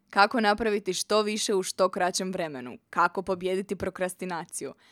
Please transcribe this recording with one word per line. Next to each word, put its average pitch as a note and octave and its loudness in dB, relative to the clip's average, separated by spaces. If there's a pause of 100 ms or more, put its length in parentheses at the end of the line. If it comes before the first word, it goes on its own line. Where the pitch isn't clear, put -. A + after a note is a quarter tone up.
(100)
Kako C#4+ 4
napraviti G#3 2
što G#3+ 2
više G#3+ -2
u F#3 2
što F#3 2
kraćem F#3 -2
vremenu? C#3 -8 (120)
Kako F3 2
pobijediti F#3 -2
prokrastinaciju? F3+ -6 (180)